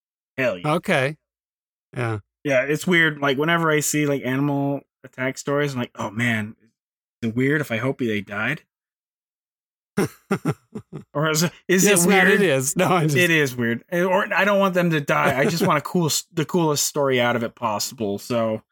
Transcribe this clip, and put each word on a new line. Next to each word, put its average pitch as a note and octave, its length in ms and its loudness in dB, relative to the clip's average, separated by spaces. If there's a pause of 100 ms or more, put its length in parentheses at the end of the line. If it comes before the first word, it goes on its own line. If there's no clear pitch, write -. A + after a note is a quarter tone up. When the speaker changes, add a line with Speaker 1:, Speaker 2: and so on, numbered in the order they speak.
(380)
Speaker 1:
Hell A#2+ 220 0
yeah. D3+ 160 -2
Speaker 2:
Okay. D#3 420 0 (800)
Yeah. A#2 240 -4 (240)
Speaker 1:
Yeah, C3 180 0
it's D3+ 240 -2
weird. E3 360 2
Like, C#3 180 0
whenever E3 320 2
I D3+ 80 2
see, D3+ 260 -2
like, C#3+ 180 -2
animal C#3 580 -2 (220)
attack C3 360 -8
stories, C#3+ 340 -2
I'm B2+ 60 -6
like, A#2+ 160 -6
"Oh, A2+ 160 -8
man, A2+ 500 -4
is - 680 -12
it A2 60 -6
weird C3+ 240 0
if C#3 120 -6
I A2+ 60 -2
hope C3 200 -4
they G#2+ 240 -2
died?" G#2+ 400 -6 (1400)
Speaker 2:
<laughs> F3+ 100 2 (1080)
Speaker 1:
Or D3+ 180 0
is, D#3 120 0 (260)
is F3+ 160 4
Speaker 2:
Yes, F#3+ 200 4
Speaker 1:
it G3 40 4
Speaker 2:
Matt, F#3+ 180 6
Speaker 1:
weird? G3+ 140 4
Speaker 2:
it G3 40 4
is. C3+ 300 2
No, F3 120 2
I'm F3 200 2
just D3 80 0
Speaker 1:
It F3 140 4
is D3 260 2
weird. A#2 360 -2
Or F#3 420 0
I F3 100 2
don't G3+ 160 2
want G3 140 2
them F3 160 2
to D#3 100 0
die. D3 400 0
I C#3+ 60 2
just E3+ 180 0
Speaker 2:
<laughs> - 20 2
Speaker 1:
want E3 120 2
a C#3+ 40 -4
cool, F3 260 0
s-, - 260 -2
the E3 120 -2
coolest D#3 400 0
story C3+ 360 0
out A#2+ 160 2
of A#2 60 -6
it A2 120 -8
possible. G#2+ 640 -4
So A2+ 420 -2 (100)